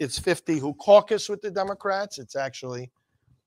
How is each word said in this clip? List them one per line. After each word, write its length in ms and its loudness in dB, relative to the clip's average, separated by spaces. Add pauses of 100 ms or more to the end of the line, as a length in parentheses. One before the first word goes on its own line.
it's 180 -4
fifty 400 0
who 160 -4
caucus 540 6
with 140 -6
the 80 -8
Democrats. 680 -4
It's 160 -16
actually, 560 -8 (560)